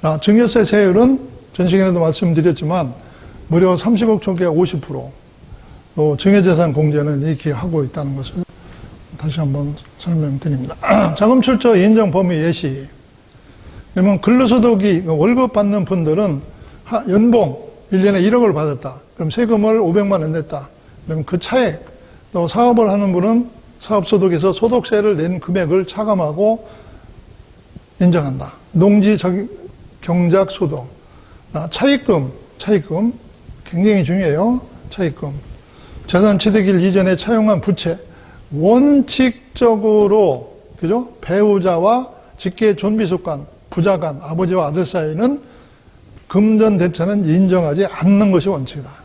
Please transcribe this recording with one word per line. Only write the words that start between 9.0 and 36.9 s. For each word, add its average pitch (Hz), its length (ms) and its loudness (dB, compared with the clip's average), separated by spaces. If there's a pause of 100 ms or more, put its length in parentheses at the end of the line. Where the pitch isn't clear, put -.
다시 156 220 -6
한번 143 360 -4 (240)
설명드립니다. 147 760 -4 (200)
<clears throat> 175 200 0
자금 226 260 2
출처 240 340 2
인정 208 360 4
범위 180 260 0
예시. 143 500 -4 (1040)
그러면 190 280 2
근로소득이, 214 840 2
월급 233 480 0
받는 202 320 0
분들은 165 680 -2 (300)
하-, 226 260 -6
연봉 208 600 2 (200)
일 190 120 2
년에 196 180 2
일억을 220 320 2
받았다. 143 480 -6 (140)
그럼 160 140 -4
세금을 220 500 0
오백만 196 420 0
원 156 100 -4
냈다. 156 380 -8 (360)
그럼 156 180 -6
그 175 160 -4
차액, 226 460 -2 (460)
또 170 160 -2
사업을 233 420 2
하는 196 240 0
분은 226 360 0 (320)
사업소득에서 185 720 0
소득세를 214 640 0
낸 170 220 -4
금액을 180 460 -2
차감하고 202 840 -2 (1300)
인정한다. 143 520 0 (180)
농지 202 460 4
적-, 185 300 -4 (540)
경작 180 500 0
소득. 151 300 -4 (720)
아, 160 160 -8
차입금, 196 640 -2 (260)
차입금 202 560 -2 (520)
굉장히 190 380 2
중요해요. 185 580 0 (280)
차입금. 147 420 -6 (760)
재산 196 320 2
취득일 196 420 2
이전에 185 340 2